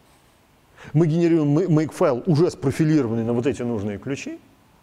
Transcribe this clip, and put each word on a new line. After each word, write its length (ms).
Мы 140
генерируем 420
ма-, 340
make-файл, 420
уже 240
спрофилированный 760
на 100
вот 120
эти 160
нужные 380
ключи, 400